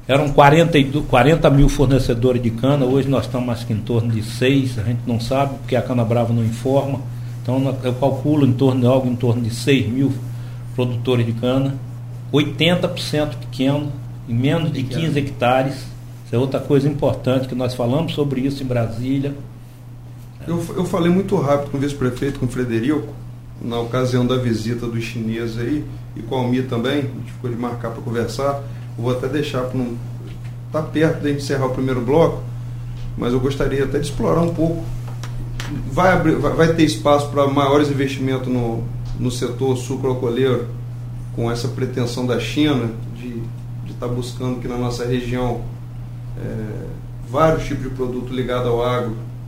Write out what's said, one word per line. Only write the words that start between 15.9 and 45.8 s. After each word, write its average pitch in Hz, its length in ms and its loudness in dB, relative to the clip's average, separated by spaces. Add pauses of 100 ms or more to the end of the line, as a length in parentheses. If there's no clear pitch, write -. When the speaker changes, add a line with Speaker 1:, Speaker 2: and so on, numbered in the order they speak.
Speaker 1:
Isso - 100 -4
é - 40 4
outra 131 200 0
coisa 139 300 4
importante, 131 580 0
que 123 80 -6
nós 123 200 -2
falamos 131 380 0
sobre 139 280 0
isso 139 200 -2
em 135 40 -4
Brasília. 127 680 -2 (1120)
Speaker 3:
Eu, 165 160 -2 (120)
eu 190 100 0
falei 175 260 2
muito 196 260 2
rápido 143 340 2
com 143 60 -2
o - 20 0
vice-prefeito, 135 600 -2
com 131 80 0
o - 20 0
Frederico, 123 580 0 (540)
na 120 180 -4
ocasião 123 460 2
da 127 100 2
visita 117 520 0
dos 113 160 -2
chineses 113 560 -4
aí, 139 240 -2 (320)
e - 60 -10
com - 140 -6
a 127 40 0
Almir 123 280 2
também, 123 320 0
a - 20 0
gente - 300 -6
ficou - 180 -6
de 117 60 -4
marcar 120 360 -4
pra 120 100 -10
conversar. 120 600 -2 (360)
Eu 117 60 -6
vou 127 80 0
até 127 160 -2
deixar 135 360 -2
pra 127 140 -4
não, 120 120 -2 (840)
tá 151 100 -2
perto 151 400 2
de 143 120 0
encerrar 139 340 -2
o - 40 0
primeiro 131 300 0
bloco, 143 400 4 (760)
mas 120 160 0
eu 127 80 2
gostaria 135 420 0
até 135 160 0
de 156 60 -2
explorar 165 360 2
um 170 120 2
pouco. 160 300 0 (1080)
Vai 185 220 6
abrir, 160 240 4
vai, 131 160 0
vai 165 200 6
ter 165 100 6
espaço 143 460 4
pra 143 160 4
maiores 143 440 4
investimentos 131 580 0
no, 117 360 0 (360)
no 120 100 0
setor 123 480 0
sucroalcooleiro, 123 880 0 (680)
com 117 160 0
essa 120 160 -2
pretensão 123 580 -2
da 120 140 0
China 139 500 0 (300)
de, 120 220 -8 (440)
de 120 140 -10
tá 123 80 -4
buscando 123 520 -4
aqui 127 100 -6
na 120 80 -4
nossa 120 280 -2
região, 123 540 -2 (760)